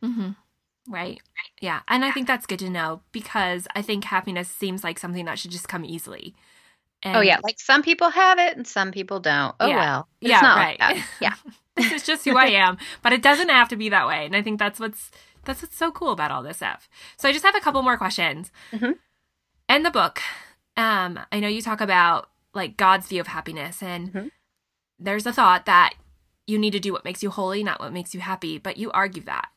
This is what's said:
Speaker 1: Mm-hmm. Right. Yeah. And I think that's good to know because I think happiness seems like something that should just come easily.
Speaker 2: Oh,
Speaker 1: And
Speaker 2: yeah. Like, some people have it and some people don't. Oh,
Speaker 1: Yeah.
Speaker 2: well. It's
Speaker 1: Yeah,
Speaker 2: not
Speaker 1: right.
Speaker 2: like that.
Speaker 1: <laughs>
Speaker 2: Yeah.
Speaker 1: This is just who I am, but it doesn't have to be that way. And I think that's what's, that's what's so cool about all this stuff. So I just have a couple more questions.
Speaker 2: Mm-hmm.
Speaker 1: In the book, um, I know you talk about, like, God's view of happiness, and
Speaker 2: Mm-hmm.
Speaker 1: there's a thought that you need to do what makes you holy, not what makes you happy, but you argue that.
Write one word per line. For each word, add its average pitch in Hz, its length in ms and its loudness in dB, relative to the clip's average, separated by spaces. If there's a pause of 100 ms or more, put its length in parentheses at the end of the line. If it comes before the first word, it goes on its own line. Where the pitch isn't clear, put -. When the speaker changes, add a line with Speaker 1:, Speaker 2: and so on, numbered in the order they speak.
Speaker 1:
Mm-hmm. 220 280 -4 (560)
Right. 185 320 -12 (400)
Yeah. 170 280 -6
And 254 180 0
I 269 60 -2
think 262 160 -4
that's 247 180 -2
good 185 140 -8
to 185 100 -6
know 165 320 -6 (100)
because 185 640 -4
I 208 60 -4
think 208 220 -4
happiness 185 460 -4
seems 190 340 -6
like 170 160 -8
something 175 260 -8
that 156 140 -8
should 175 120 -12
just 175 160 -12
come 170 160 -8
easily. - 520 -14 (680)
Speaker 2:
Oh, 196 60 -4
Speaker 1:
And 208 160 4
Speaker 2:
yeah. 165 180 8
Like, 220 160 -6
some 277 220 6
people 339 300 2
have 370 260 6
it 349 180 2
and 247 120 -12
some 190 240 -2
people 190 280 -8
don't. 143 400 0
Oh, 233 60 2
Speaker 1:
Yeah. 269 120 2
Speaker 2:
well. 147 300 0 (140)
It's 240 80 -2
Speaker 1:
Yeah, 233 120 8
Speaker 2:
not 247 160 8
Speaker 1:
right. - 220 2
Speaker 2:
like - 180 4
that. - 160 -8
Speaker 1:
<laughs> - 60 -18
Speaker 2:
Yeah. - 140 0 (420)
Speaker 1:
This 233 180 0
is 294 120 -4
just - 200 -4
who 254 120 2
I 262 80 8
am, 190 320 2 (240)
but 240 100 2
it 247 120 2
doesn't 294 260 4
have 254 200 6
to 240 60 -6
be 214 140 -4
that 180 160 4
way. 151 220 -2
And 185 80 -4
I 208 80 0
think 214 160 -4
that's 208 200 -2
what's, 220 300 -10 (360)
that's 269 180 -8
what's - 120 -18
so 320 160 -2
cool 330 200 -4
about 151 180 -2
all 135 140 -6
this 117 140 -14
stuff. - 300 -8 (300)
So 277 100 0
I 277 40 6
just 294 140 -2
have 403 100 6
a 403 40 0
couple 277 220 0
more 247 160 2
questions. 170 540 -4 (200)
Speaker 2:
Mm-hmm. 233 200 -2 (800)
Speaker 1:
In 285 120 6
the 339 80 0
book, 190 320 0 (560)
um, 202 420 -2 (120)
I 208 80 -2
know 208 80 -2
you 214 160 -4
talk 220 180 -6
about, 180 480 4 (240)
like, 196 240 -8
God's 190 300 4
view 180 140 -4
of - 60 -12
happiness, 160 540 -10
and 180 320 -10
Speaker 2:
Mm-hmm. 202 140 -8 (720)
Speaker 1:
there's 202 260 -4
a 240 80 -4
thought 185 320 6
that 180 280 6 (540)
you 214 120 -2
need 208 120 2
to 196 80 -2
do 196 120 -4
what - 140 -8
makes - 180 -8
you 202 60 -4
holy, 196 340 -4
not 185 160 -4
what - 140 -10
makes 180 200 -10
you 185 60 -12
happy, 175 380 -8
but - 200 -10
you 220 140 -8
argue 190 320 -4
that. 64 340 -10